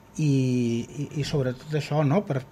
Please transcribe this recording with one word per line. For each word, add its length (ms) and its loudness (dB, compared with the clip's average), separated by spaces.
i, 100 0
i, 840 2
i 120 -4
sobretot 520 -2
això, 260 0
no? 240 4
Per, 140 -2